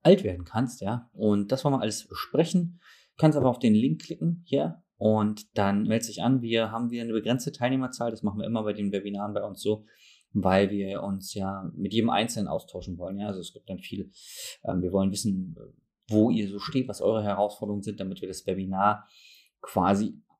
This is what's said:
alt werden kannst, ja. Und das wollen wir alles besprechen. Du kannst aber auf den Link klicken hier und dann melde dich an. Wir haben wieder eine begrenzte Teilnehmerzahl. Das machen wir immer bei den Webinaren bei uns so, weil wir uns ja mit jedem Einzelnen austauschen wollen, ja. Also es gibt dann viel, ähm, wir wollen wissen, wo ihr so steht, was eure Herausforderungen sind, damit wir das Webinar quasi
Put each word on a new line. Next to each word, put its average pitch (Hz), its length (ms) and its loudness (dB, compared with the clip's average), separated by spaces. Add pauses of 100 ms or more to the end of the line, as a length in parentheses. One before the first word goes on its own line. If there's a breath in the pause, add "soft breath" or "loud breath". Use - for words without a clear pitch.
alt 196 220 6
werden 87 180 -4
kannst, 123 380 -6
ja. 110 320 -6
Und 104 400 0
das 135 100 -4
wollen 143 120 2
wir 127 60 -2
alles 107 240 -4
besprechen. - 760 -2 (340 loud breath)
Du - 60 -4
kannst 151 160 6
aber 131 120 4
auf 120 100 -2
den 113 140 4
Link 131 280 2
klicken - 440 -4
hier 156 380 -2 (160)
und 107 560 0
dann 101 280 2
melde 110 240 0
dich 95 160 -6
an. 127 180 4
Wir 113 300 0
haben 117 180 -4
wieder 120 140 -6
eine 113 100 -4
begrenzte 113 380 0
Teilnehmerzahl. 127 580 -2
Das 110 140 -8
machen 101 160 -2
wir 101 80 -4
immer 113 160 -2
bei 107 100 -2
den 101 180 -2
Webinaren 101 440 -4
bei 101 80 -2
uns 101 180 -10
so, 107 240 -2 (480 soft breath)
weil 95 380 4
wir 98 320 -4
uns 98 320 -8
ja 95 400 -6
mit 98 180 -6
jedem 113 160 4
Einzelnen 104 380 -2
austauschen 87 500 -8
wollen, 95 220 -8
ja. 104 80 -6
Also 95 140 -8
es - 120 -16
gibt - 160 -20
dann 92 80 -8
viel, 98 340 -12 (520 loud breath)
ähm, 92 180 -2
wir 87 100 2
wollen 95 200 6
wissen, 92 440 -2 (540)
wo 107 220 8
ihr 104 180 0
so 101 80 -10
steht, 127 300 -2
was - 140 -8
eure 110 220 4
Herausforderungen 101 600 -2
sind, 104 160 -8
damit 95 220 -6
wir 92 60 -6
das 92 200 -8
Webinar 95 600 0 (520 loud breath)
quasi 98 640 0 (180)